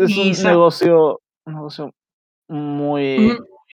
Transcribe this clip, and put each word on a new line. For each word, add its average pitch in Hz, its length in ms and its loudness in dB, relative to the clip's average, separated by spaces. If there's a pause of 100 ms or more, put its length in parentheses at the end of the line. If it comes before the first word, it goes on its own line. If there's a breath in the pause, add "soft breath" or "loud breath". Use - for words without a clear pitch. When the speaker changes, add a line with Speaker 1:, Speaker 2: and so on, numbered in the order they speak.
Speaker 1:
Es, 220 100 4
es 196 40 -4
Speaker 2:
y 196 140 0
Speaker 1:
un 180 40 0
Speaker 2:
sa- 185 140 -2
Speaker 1:
negocio, 170 720 2 (260)
un 156 80 -12
negocio 147 360 -14 (580)
muy 147 800 -2
Speaker 2:
Ujú. 233 160 -4 (300)